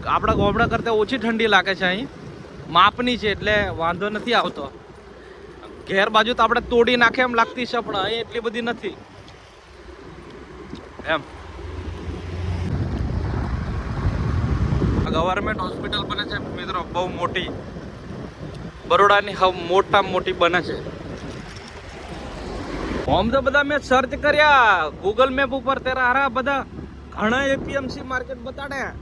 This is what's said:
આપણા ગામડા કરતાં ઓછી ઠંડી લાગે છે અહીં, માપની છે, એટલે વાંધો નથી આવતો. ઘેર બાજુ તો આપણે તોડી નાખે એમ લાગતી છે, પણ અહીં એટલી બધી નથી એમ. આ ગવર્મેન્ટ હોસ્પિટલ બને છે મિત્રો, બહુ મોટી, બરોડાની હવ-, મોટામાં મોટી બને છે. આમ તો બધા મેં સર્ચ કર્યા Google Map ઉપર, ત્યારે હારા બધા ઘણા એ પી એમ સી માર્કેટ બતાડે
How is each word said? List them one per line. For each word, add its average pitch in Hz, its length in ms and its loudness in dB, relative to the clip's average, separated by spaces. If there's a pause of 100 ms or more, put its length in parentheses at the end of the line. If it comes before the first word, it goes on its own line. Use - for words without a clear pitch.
આપણા 175 280 2
ગામડા 202 340 4
કરતાં 226 260 0
ઓછી 214 240 2
ઠંડી 226 300 0
લાગે 190 280 4
છે 185 100 -2
અહીં, 202 240 -2 (600)
માપની 208 480 4
છે, 208 140 0
એટલે 202 380 0
વાંધો 170 400 -2
નથી 214 240 -2
આવતો. 165 380 0 (1160)
ઘેર 190 220 2
બાજુ 220 240 4
તો 240 100 4
આપણે 233 180 4
તોડી 240 360 6
નાખે 233 240 6
એમ 247 120 2
લાગતી 226 320 2
છે, 233 140 -2
પણ 214 160 -4
અહીં 208 240 0
એટલી 233 200 -6
બધી 233 220 -4
નથી 226 360 -4 (2000)
એમ. 151 140 0 (3750)
આ - 40 -2
ગવર્મેન્ટ 190 520 0
હોસ્પિટલ 185 420 -4
બને 208 200 -4
છે 208 140 -6
મિત્રો, 180 560 -6
બહુ 180 140 0
મોટી, 175 420 -4 (1400)
બરોડાની 202 460 4
હવ-, 180 340 2
મોટામાં 190 440 4
મોટી 185 220 0
બને 175 280 4
છે. - 340 -6 (2250)
આમ 190 180 4
તો 269 120 2
બધા 269 220 4
મેં 285 160 0
સર્ચ 254 360 2
કર્યા 269 760 6 (120)
Google 233 360 4
Map 269 120 2
ઉપર, 262 280 -2
ત્યારે 262 220 -2
હારા 262 280 4
બધા 254 360 -2 (540)
ઘણા 240 240 2
એ 269 140 2
પી 277 160 -6
એમ 277 140 -2
સી 277 140 -8
માર્કેટ 254 360 -6
બતાડે 262 380 -10 (260)